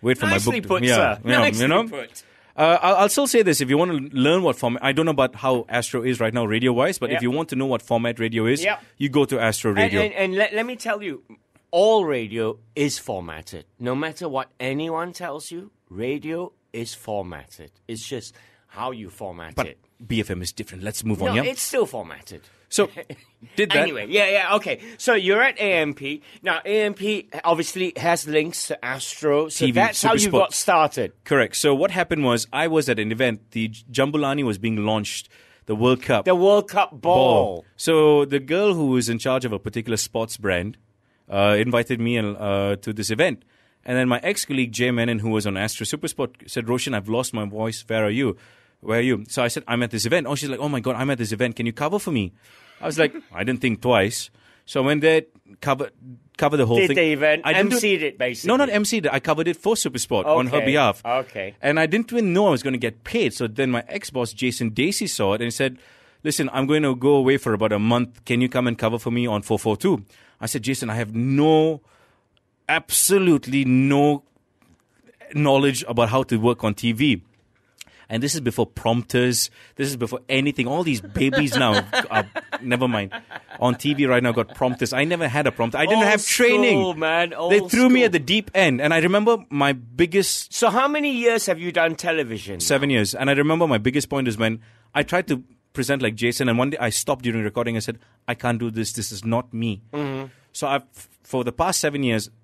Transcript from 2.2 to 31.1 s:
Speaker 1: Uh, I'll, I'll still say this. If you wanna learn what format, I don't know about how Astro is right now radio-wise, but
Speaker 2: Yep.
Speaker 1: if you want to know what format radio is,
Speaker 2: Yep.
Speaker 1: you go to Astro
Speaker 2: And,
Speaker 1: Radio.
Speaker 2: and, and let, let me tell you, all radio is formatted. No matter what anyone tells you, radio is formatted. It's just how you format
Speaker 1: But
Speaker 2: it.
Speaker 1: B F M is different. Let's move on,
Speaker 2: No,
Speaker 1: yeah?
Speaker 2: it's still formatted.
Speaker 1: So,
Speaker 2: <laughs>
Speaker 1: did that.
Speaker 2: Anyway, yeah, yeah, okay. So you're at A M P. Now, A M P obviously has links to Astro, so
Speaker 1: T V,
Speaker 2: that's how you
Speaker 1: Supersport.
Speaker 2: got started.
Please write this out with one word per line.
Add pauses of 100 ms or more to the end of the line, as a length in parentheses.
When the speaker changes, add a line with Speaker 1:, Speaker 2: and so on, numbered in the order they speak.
Speaker 1:
Uh,
I'll,
I'll
still
say
this.
If
you
wanna (120)
learn
what
format,
I
don't
know
about
how
Astro
is
right
now
radio-wise,
but
Speaker 2:
Yep.
Speaker 1:
if
you
want
to
know
what
format
radio
is,
Speaker 2:
Yep. (160)
Speaker 1:
you
go
to
Astro
Speaker 2:
And,
Speaker 1:
Radio.
Speaker 2:
and,
and
let,
let
me
tell
you, (480)
all
radio (160)
is
formatted. (140)
No
matter
what
anyone
tells
you, (180)
radio (200)
is
formatted. (160)
It's
just (340)
how
you
format
Speaker 1:
But
Speaker 2:
it. (280)
Speaker 1:
B
F
M
is
different.
Let's
move
on,
Speaker 2:
No,
Speaker 1:
yeah?
Speaker 2:
it's
still
formatted. (340)
Speaker 1:
So, (320)
Speaker 2:
<laughs>
Speaker 1:
did
that.
Speaker 2:
Anyway,
yeah,
yeah,
okay. (180)
So
you're
at
A
M
P. (200)
Now,
A
M
P (160)
obviously
has
links
to
Astro,
so
Speaker 1:
T
V,
Speaker 2:
that's
how
you
Speaker 1:
Supersport.
Speaker 2:
got
started. (120)